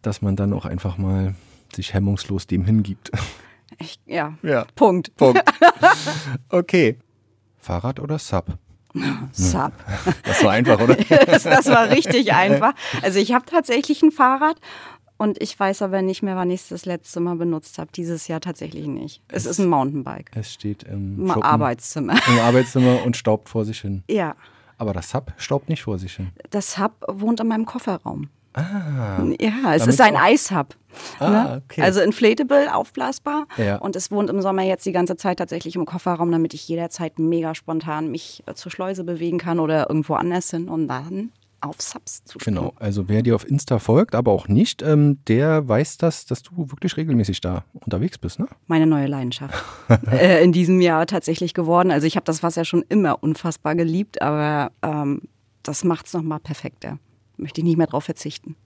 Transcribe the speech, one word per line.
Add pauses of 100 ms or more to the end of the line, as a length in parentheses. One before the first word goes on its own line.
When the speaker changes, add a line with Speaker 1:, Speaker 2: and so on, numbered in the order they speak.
Speaker 1:
dass
man
dann
auch
einfach
mal (400)
sich
hemmungslos
dem
hingibt.
<laughs> (580)
Speaker 2:
Ich,
ja.
Speaker 1:
Ja.
Speaker 2:
Punkt.
Speaker 1:
Punkt. (540)
Speaker 2:
<laughs>
Speaker 1:
Okay. (600)
Fahrrad
oder
Sub? (880)
Speaker 2:
Sub. (260)
Speaker 1:
<laughs>
Das
war
einfach,
oder?
Speaker 2:
<laughs>
Das,
das
war
Speaker 1:
<laughs>
Speaker 2:
richtig
einfach. (280)
Also
ich
hab
tatsächlich
ein
Fahrrad (600)
und
ich
weiß
aber
nicht
mehr,
wann
ich's
das
letzte
Mal
benutzt
hab.
Dieses
Jahr
tatsächlich
nicht.
Es
Speaker 1:
Es
Speaker 2:
ist
ein
Mountainbike.
Speaker 1:
es
steht
im
Speaker 2:
Im
Speaker 1:
Schuppen,
Speaker 2:
Arbeitszimmer. (140)
Speaker 1:
im
Arbeitszimmer
und
staubt
vor
sich
hin.
Speaker 2:
Ja. (440)
Speaker 1:
Aber
das
Sub
staubt
nicht
vor
sich
hin. (220)
Speaker 2:
Das
Sub (160)
wohnt
in
meinem
Kofferraum. (260)
Speaker 1:
Ah. (180)
Speaker 2:
Ja, (260)
es
Speaker 1:
Damit's
Speaker 2:
ist
ein
Speaker 1:
auch
Speaker 2:
Eishub, (420)
Speaker 1:
Ah,
Speaker 2:
ne?
Speaker 1:
okay.
Speaker 2:
Also
inflatable,
aufblasbar. (100)
Speaker 1:
Ja.
Speaker 2:
Und
es
wohnt
im
Sommer
jetzt
die
ganze
Zeit
tatsächlich
im
Kofferraum,
damit
ich
jederzeit
mega
spontan
mich,
äh,
zur
Schleuse
bewegen
kann
oder
irgendwo
anders
hin
und
dann (300)
auf
Subs
zu
springen.
Speaker 1:
Genau,
also
wer
dir
auf
Insta
folgt,
aber
auch
nicht,
ähm,
der
weiß
das,
dass
du
wirklich
regelmäßig
da
unterwegs
bist,
ne? (180)
Speaker 2:
Meine
neue
Leidenschaft, (340)
Speaker 1:
<laughs>
Speaker 2:
äh,
in
diesem
Jahr
tatsächlich
geworden.
Also
ich
hab
das
Wasser
schon
immer
unfassbar
geliebt,
aber, (100)
ähm, (400)
das
macht's
noch
mal
perfekter. (400)
Möchte
ich
nicht
mehr
drauf
verzichten.